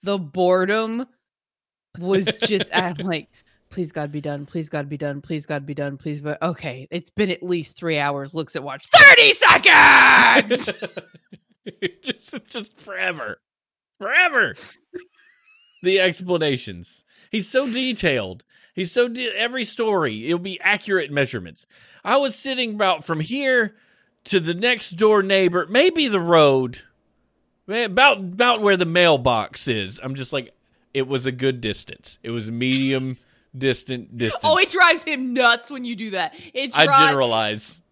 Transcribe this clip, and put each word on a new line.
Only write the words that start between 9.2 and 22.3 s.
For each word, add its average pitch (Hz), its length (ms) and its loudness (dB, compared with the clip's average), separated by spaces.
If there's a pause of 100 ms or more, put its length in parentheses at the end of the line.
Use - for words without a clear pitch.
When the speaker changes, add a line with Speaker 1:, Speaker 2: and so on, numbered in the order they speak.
Speaker 1:
seconds!" - 1400 4
Speaker 2:
<laughs> - 40 -18 (1200)
Just, - 320 -10 (140)
just - 320 -16
forever. 180 580 -8 (600)
Forever. 247 560 0 (1300)
The 185 160 2
explanations. 160 1040 -4 (260)
He's 208 180 -6
so 262 240 -2
detailed. 165 680 -4 (320)
He's 185 160 -6
so 247 180 0
di-, 240 280 -8
every 240 280 -4
story, 165 640 -2
it'll 170 120 -2
be 185 220 -10
accurate 196 500 -2
measurements. 120 560 -6 (380)
I 254 120 0
was 277 180 -2